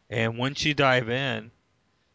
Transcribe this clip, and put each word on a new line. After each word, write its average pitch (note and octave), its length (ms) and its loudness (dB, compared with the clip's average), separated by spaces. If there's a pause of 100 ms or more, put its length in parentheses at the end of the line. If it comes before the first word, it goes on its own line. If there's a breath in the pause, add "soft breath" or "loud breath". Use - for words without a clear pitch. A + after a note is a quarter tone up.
And A2+ 280 -2
once C3+ 280 -4
you D3+ 80 2
dive B2+ 360 4
in, A#2+ 420 -4 (640)